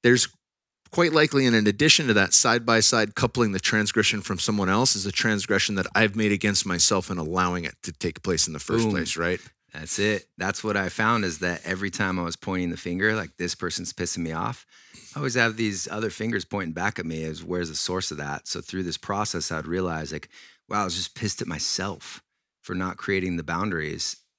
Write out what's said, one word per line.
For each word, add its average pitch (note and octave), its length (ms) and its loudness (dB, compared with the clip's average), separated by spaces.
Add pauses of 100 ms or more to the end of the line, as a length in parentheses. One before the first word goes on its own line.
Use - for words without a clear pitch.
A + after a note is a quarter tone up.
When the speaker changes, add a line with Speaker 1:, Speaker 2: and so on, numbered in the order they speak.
Speaker 1:
there's B2 240 6 (640)
quite E3+ 220 4
likely, D3 320 6
in A#2+ 80 6
an A2 120 6
addition C#3 420 4
to A2+ 60 4
that, G2 200 6
side A#2 320 4
by A2+ 160 6
side, G#2+ 340 2
coupling A#2 380 2
the F#2 80 0
transgression G#2+ 600 2
from F#2+ 180 -6
someone G2+ 280 0
else A2 300 4
is G2 80 -2
a G2 80 -4
transgression G2+ 600 0
that F#2 200 -2
I've G#2 220 4
made G#2+ 160 2
against G2+ 320 0
myself F#2 440 2
and F2+ 100 -4
allowing F2 440 0
it - 200 -8
to E2 100 -10
take - 280 -6
place F2 260 0
in D#2+ 60 -8
the D2 60 -8
first A2+ 240 0
Speaker 2:
Boom. A2 80 2
Speaker 1:
place, E2+ 240 -2
right? F2 240 0 (340)
Speaker 2:
That's D#2 260 -6
it. G#2 280 0 (100)
That's F#2+ 260 -4
what G#2 140 -2
I F#2+ 120 0
found, A2 360 0
is E2 140 -4
that F2 260 -2
every F#2+ 260 -4
time F#2 260 -2
I F2 60 -2
was E2+ 140 -6
pointing F#2 320 -4
the F2 80 -6
finger, F#2 360 0
like, G2+ 220 -6
"This F2 200 -4
person's - 360 -6
pissing - 280 -4
me E2 120 -4
off," G2+ 340 -6 (480)
I C#3+ 60 -8
always C3+ 140 -2
have A#2 240 2
these G#2 320 -2
other G#2+ 200 -4
fingers G#2 360 -4
pointing F#2 260 -4
back F2+ 260 -2
at E2+ 80 -6
me D#2+ 200 -4
as, D#2 180 -8
"Where's F2 240 -2
the D#2 80 -10
source - 340 -2
of D2+ 80 -8
that?" C#2+ 300 -8
So - 140 -6
through F#2+ 220 -6
this E2 140 -4
process, G2 540 -4
I'd D2+ 160 -4
realize, E2 460 -4
like, D#2 160 -10 (400)
wow, G#2 120 -2
I - 40 0
was F2 100 -6
just F#2+ 180 -6
pissed - 280 -6
at - 60 -6
myself, - 760 -6 (420)
for F#2 80 -8
not F#2 240 -4
creating F#2 400 -2
the E2 60 -4
boundaries E2 720 -4 (220)